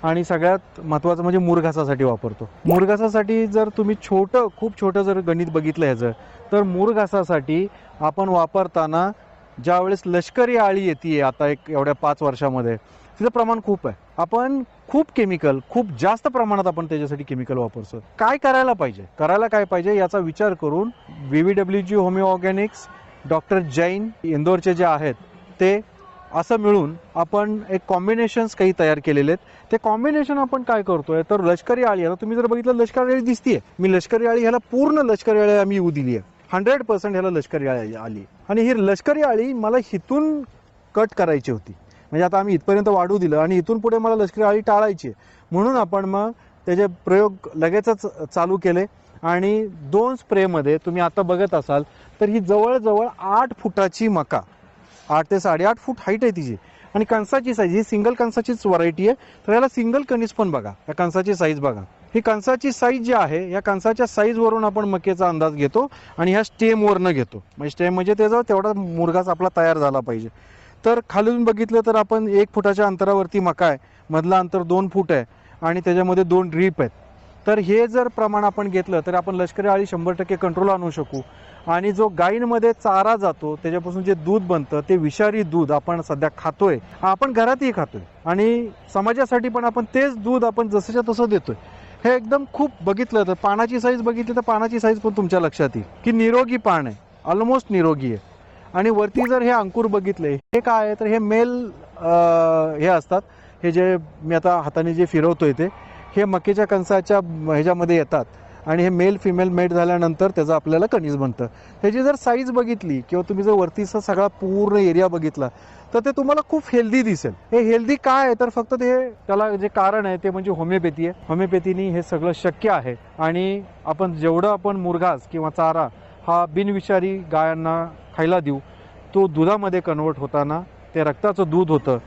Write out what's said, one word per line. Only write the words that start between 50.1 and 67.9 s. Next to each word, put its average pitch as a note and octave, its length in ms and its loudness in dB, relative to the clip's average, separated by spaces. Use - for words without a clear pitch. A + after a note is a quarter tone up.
स्प्रेमध्ये E3+ 720 0
तुम्ही F3 160 -2
आता F3 200 0
बघत F3+ 320 0
असाल D3 300 0
तर G#3 80 2
ही A3 100 0
जवळजवळ G#3+ 680 2
आठ A3 400 0
फुटाची G3 480 -2
मका, D#3 340 -2
आठ D3+ 220 0
ते G3 80 2
साडेआठ F#3 380 0
फूट - 220 -8
हाईट G#3+ 240 -2
आहे A3+ 120 0
तिची. C3 200 -6
आणि G#3+ 100 0
कणसाची A#3 480 -2
साईज G3 200 0
ही A3 100 2
सिंगल G#3+ 300 0
कणसाचीच A#3 520 -4
व्हरायटी E3+ 420 2
आहे, B3+ 80 2
तर G#3 60 2
याला B3 140 4
सिंगल A#3+ 420 -2
कणीस A3+ 240 -2
पण G3+ 180 -2
बघा, A2 180 -4
या - 240 -12
कणसाची F#3 420 0
साईज D#3 240 0
बघा. B2+ 220 -2
ही A3+ 60 2
कणसाची A#3+ 500 0
साईज B3 300 0
जी A#3+ 120 0
आहे, F3 380 0
या F#3+ 80 -4
कणसाच्या A3 480 0
साईजवरून A3 560 0
आपण G#3 220 0
मकेचा F#3+ 420 0
अंदाज D#3+ 280 0
घेतो D3 320 0
आणि F3 140 0
ह्या G#3 120 2
स्टेमवरनं G#3 680 2
घेतो. A#2+ 320 -4
म्हणजे D3 140 -8
स्टेम F3 220 -2